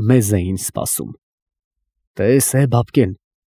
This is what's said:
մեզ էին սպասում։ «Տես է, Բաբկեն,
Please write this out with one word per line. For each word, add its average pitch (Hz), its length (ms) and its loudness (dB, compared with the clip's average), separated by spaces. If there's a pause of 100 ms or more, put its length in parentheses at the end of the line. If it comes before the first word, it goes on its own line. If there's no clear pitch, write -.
մեզ 110 320 2
էին 95 260 -2
սպասում։ - 520 -8 (1080)
«Տես 123 320 2
է, 135 160 2
Բաբկեն, 120 460 0 (420)